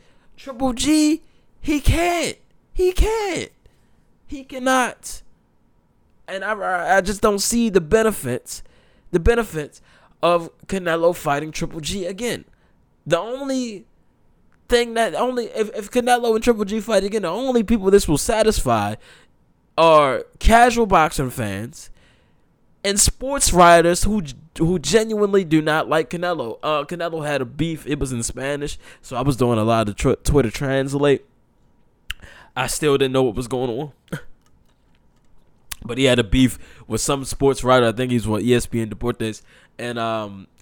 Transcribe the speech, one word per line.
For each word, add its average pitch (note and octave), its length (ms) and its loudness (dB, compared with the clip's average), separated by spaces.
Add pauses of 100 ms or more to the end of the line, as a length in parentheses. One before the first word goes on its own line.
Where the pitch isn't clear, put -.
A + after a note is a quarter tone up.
(360)
Triple C4 380 -4
G, D4+ 480 2 (380)
he D4 200 -2
can't. E4 580 0 (360)
He F#4 180 2
can't. G4+ 600 -2 (760)
He C4+ 180 -14
cannot. C4 760 -4 (1040)
And F#3+ 160 -10
I, G#3+ 100 -4
I, F3+ 440 -2
I G3 40 2
just G3 200 -4
don't G#3 160 2
see A#3 320 0
the F3+ 120 4
benefits, D#3 840 0 (480)
the F3 80 2
benefits E3 600 -2 (440)
of E3+ 260 0 (160)
Canelo E3+ 500 0
fighting D3+ 360 -4
Triple E3 300 -8
G F3 240 -8
again. G3 400 -8 (600)
The E3 140 0
only B3 680 -6 (840)
thing A#3+ 260 0
that, A3 180 0
only A#3+ 340 -2
if, G#3+ 280 -6
if G3+ 160 -10
Canelo A#3+ 420 2
and A3 100 -2
Triple G#3+ 220 2
G G#3+ 140 -4
fight G3+ 240 0
again, G3+ 200 -4
the E3+ 40 -2
only A#3+ 340 0
people F#3+ 300 0
this G3 160 6
will D3 100 2
satisfy B2+ 800 0 (840)
are D3+ 480 4 (140)
casual A#3 480 6
boxing D#3+ 420 2
fans G#2+ 640 -8 (920)
and G3+ 160 -2
sports - 540 0
writers E3+ 520 6
who, G3+ 180 0 (340)
who E3 220 0
genuinely G#3 640 2
do D#3 180 2
not D3+ 260 0
like D#3+ 220 0
Canelo. E3+ 540 -6
Uh, D3+ 200 -2
Canelo E3+ 420 -8
had D3 160 -2
a B2 40 -6
beef. D#3 400 -6
It D3 140 -4
was C3+ 120 -6
in A#2 120 -4
Spanish, C#3+ 560 -8 (220)
so - 140 -12
I A#2+ 60 -2
was C3+ 140 0
doing A#2+ 240 2
a G#2+ 40 0
lot A2+ 240 2
of G2+ 80 -6
tr-, B2+ 180 2
Twitter C3 360 2
translate. C3+ 760 0 (1300)
I B2+ 120 -4
still C#3 300 0
didn't C3 140 0
know C3 120 2
what A2+ 120 0
was B2 120 -6
going B2+ 220 -4
on. C3 220 -6 (200)
<laughs> D#3+ 80 -8 (1600)
But A#2 140 -10
he C3+ 60 0
had B2 160 4
a A#2 40 4
beef B2 360 2 (260)
with A2+ 160 -4
some C#3 240 -4
sports C3+ 380 0
writer. B2 240 4
I A2+ 40 0
think B2 200 -4
he's A2 160 0
with G#2+ 160 -2
E A#2+ 100 2
S A#2+ 140 0
P A#2 140 -4
N G#2+ 100 -6
Deportes. A2 500 -6 (380)
And, A#2+ 180 -8
um, G#2+ 480 -6 (160)